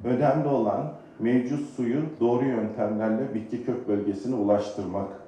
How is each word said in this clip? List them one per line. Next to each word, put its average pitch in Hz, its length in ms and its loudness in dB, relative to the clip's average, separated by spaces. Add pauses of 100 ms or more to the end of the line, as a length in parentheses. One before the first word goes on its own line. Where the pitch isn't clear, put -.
Önemli 143 440 4
olan 110 440 2 (260)
mevcut 123 520 2
suyu 127 320 0 (180)
doğru 123 240 2
yöntemlerle 110 920 0
bitki 113 300 -6
kök 117 240 -4
bölgesine 101 460 0
ulaştırmak. 98 760 0 (200)